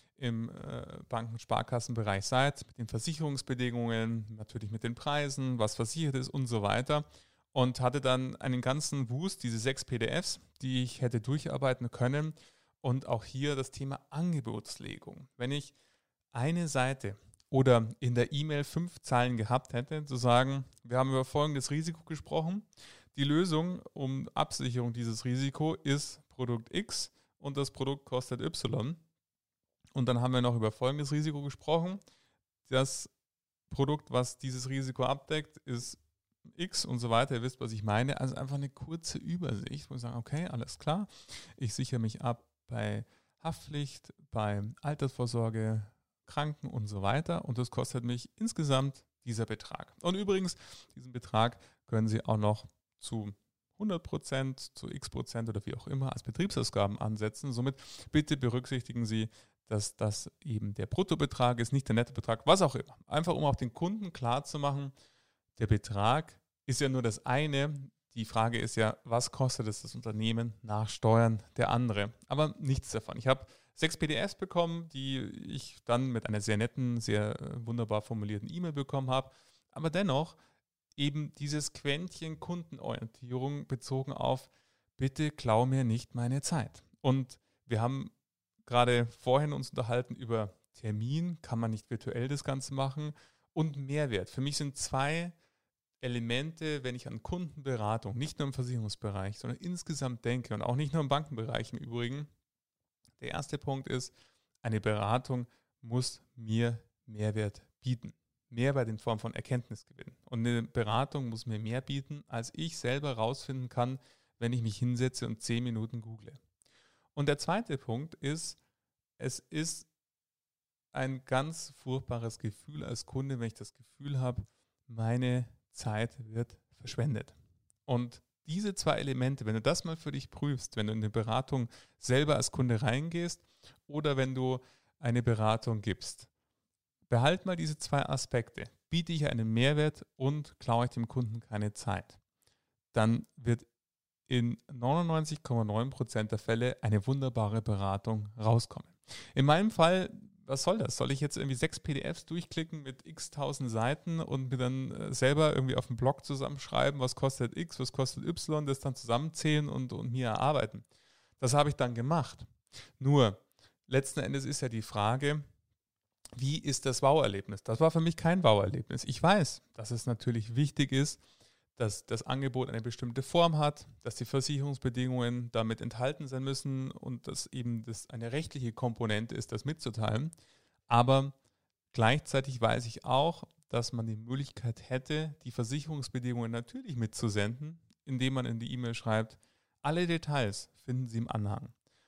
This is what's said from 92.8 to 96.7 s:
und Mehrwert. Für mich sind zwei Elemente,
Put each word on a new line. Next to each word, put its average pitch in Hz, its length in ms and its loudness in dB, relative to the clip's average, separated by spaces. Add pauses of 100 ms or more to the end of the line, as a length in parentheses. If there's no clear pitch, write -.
und 156 240 0
Mehrwert. 135 500 0
Für - 140 -4
mich 143 160 -2
sind 143 180 -4
zwei 160 560 -2 (720)
Elemente, 131 800 -2